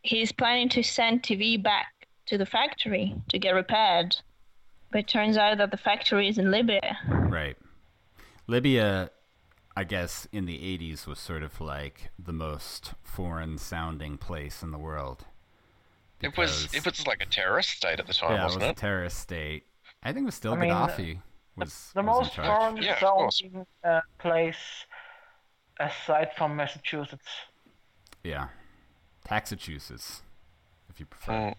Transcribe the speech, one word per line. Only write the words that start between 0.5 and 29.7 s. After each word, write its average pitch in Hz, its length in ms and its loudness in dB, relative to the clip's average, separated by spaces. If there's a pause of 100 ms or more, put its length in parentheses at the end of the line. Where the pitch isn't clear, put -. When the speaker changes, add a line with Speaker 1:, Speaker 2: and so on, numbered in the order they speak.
Speaker 1:
to 247 120 4
send 233 400 2
T 208 140 0
V 214 200 2
back 208 520 -2 (180)
to 208 100 0
the 196 100 2
factory 214 680 0 (140)
to 190 100 0
get 185 140 2
repaired. 185 640 4 (760)
But 214 100 4
it 208 80 -6
turns 214 280 4
out 214 220 6
that 202 120 4
the 202 60 -2
factory 202 520 2
is 214 100 2
in 190 120 6
Libya. 214 480 2 (100)
Speaker 2:
Right. 76 480 2 (920)
Libya, 117 600 4 (680)
I 98 80 -2
guess, 87 480 -4
in 104 140 -4
the 85 160 -8
eighties 82 440 -6
was 73 120 -10
sort 80 240 -8
of, 73 200 -10
like, 73 560 -8
the 87 160 -10
most 78 580 -8 (100)
foreign-sounding 80 1160 -6
place 73 440 -8
in 82 80 -8
the 76 80 -8
world. 73 460 -8 (960)
Speaker 3:
It 143 160 -4
was, 151 300 0
Speaker 2:
Because 147 80 -6
Speaker 3:
it 151 100 -2
was, - 220 -2
like, 117 160 0
a 95 40 -4
terrorist 104 440 2
state 82 300 -2
at - 60 -6
the - 60 -4
time, 82 200 2
Speaker 2:
Yeah, 87 100 4
it - 20 2
Speaker 3:
wasn't 90 200 0
Speaker 2:
was 120 40 4
Speaker 3:
it? 160 40 2
Speaker 2:
a - 80 -8
terrorist 92 380 -2
state. 78 460 -6 (380)
I 139 100 -4
think 269 120 -2
it - 20 0
was 226 80 -2
still - 180 -4
Speaker 4:
I 156 60 0
mean, 170 120 4
Speaker 2:
Gaddafi 151 260 2
Speaker 4:
the, 85 240 -6 (360)
Speaker 2:
was, - 380 -10
Speaker 4:
the 196 80 0
Speaker 2:
was - 20 0
in - 0 -
Speaker 4:
most 233 300 2
Speaker 2:
charge. - 140 -4
Speaker 4:
foreign 220 340 2
Speaker 3:
Yeah, 202 100 0
of - 80 0
course. 190 400 4
Speaker 4:
sounding, 185 260 -12 (160)
uh, 165 180 4 (180)
place 165 400 2 (1200)
aside 156 560 0
from 151 180 0
Massachusetts. 143 760 -6 (920)
Speaker 2:
Yeah. 71 260 -6 (800)
Taxachusetts, 82 920 -6 (680)